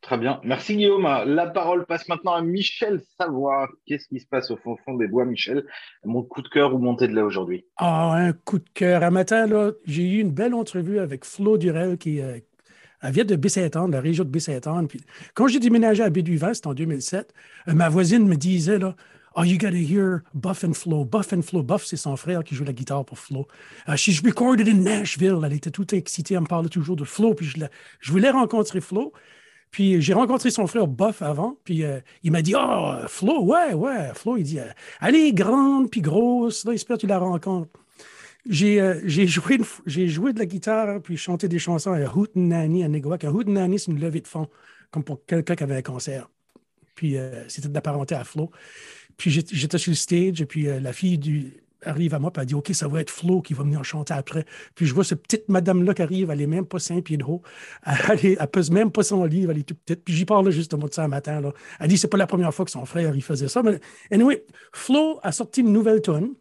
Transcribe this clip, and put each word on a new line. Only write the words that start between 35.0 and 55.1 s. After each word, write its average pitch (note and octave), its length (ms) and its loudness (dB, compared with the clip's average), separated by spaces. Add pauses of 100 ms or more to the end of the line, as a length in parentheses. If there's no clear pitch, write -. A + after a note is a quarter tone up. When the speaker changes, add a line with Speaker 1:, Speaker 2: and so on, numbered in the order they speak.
Speaker 2:
Elle G3+ 120 4
est D#4 180 6
grande C4 560 4
puis - 120 -4
grosse. A3+ 640 0
Là, A3+ 80 -2
j'espère A#3 240 -4
que A3 60 -4
tu G#3+ 40 -2
la G3 120 2
rencontres. » F3+ 520 -2 (760)
J'ai, G3+ 320 4
euh, F#3+ 240 2
j'ai F3+ 240 4
joué F3 280 2
une A3+ 60 2
f-, - 240 -10
j'ai F3 220 0
joué F3 240 -2
de G#3+ 80 -4
la G#3 60 -2
guitare, G3+ 560 -2
puis F3 140 -8
chanté F3+ 320 -4
des E3+ 100 -2
chansons E3+ 340 -2
à E3 80 0
Hootenanny, E3+ 840 0
à D#3+ 60 0
Neguac. D3+ 340 -4
Un D3+ 80 -4
Hootenanny, G3 480 0
c'est F3 140 -4
une D3 80 -2
levée E3 220 -4
de - 40 -20
fonds, D#3 220 -8 (420)
comme D3+ 140 -6
pour C#3 220 -10
quelqu'un E3 280 0
qui D#3+ 80 -6
avait C#3 140 -4
un C3 60 -6
concert. C3 460 -10 (680)
Puis, C#3 220 -2
euh, C3 300 -10
c'était D3 200 -10
de C#3+ 60 -8
la D3 80 -4
parenté C#3+ 340 -4
à B2 80 -8
Flo. D#3 260 -6 (680)
Puis E3 140 0
j'étais, D#3 220 0
j'étais D3+ 240 -2
sur - 120 -2
le D3+ 60 2
stage, F3 440 0
et D3+ 60 -2
puis, D3 220 -4
euh, C3+ 100 -4
la C3 140 -6
fille F3+ 260 0
du, D3 460 -4 (180)
arrive D#3 320 -2
à D3 60 -2
moi, D3+ 120 -2
puis - 80 -8
elle C3 60 -4
dit, « C3 80 -4
Ok, C#3+ 180 -4
ça D#3 140 -2
va D3 140 -2
être - 100 -6
Flo F3+ 320 0
qui E3+ 100 -6
va C#3 120 -4
venir D3 200 0
chanter D3+ 300 -6
après. » D3+ 300 -4 (320)
Puis E3+ 100 0
je B2+ 80 2
vois G3 80 4
cette - 220 -2